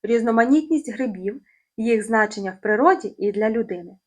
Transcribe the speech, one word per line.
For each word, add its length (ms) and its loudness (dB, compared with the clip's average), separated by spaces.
Різноманітність 880 2
грибів, 480 -6
їх 300 0
значення 520 -2
в 20 -20
природі 580 2
і 140 -2
для 180 0
людини. 460 -6